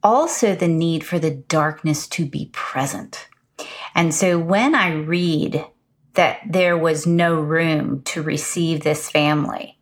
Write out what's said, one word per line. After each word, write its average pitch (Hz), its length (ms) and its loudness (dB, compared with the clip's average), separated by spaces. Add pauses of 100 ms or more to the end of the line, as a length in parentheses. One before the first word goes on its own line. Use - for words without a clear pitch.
also 214 540 2
the 175 120 0
need 165 360 0
for 175 160 -2
the 156 100 0
darkness 151 760 -2
to - 180 -4
be 139 260 -8
present. - 760 -6 (680)
And 170 180 2
so 175 280 2
when 202 340 2
I 185 200 2
read 156 720 0 (500)
that - 260 2 (100)
there 175 280 2
was 160 280 0
no 170 340 4
room 156 640 0
to - 180 -6
receive 156 580 -2
this 151 300 -2
family 151 720 0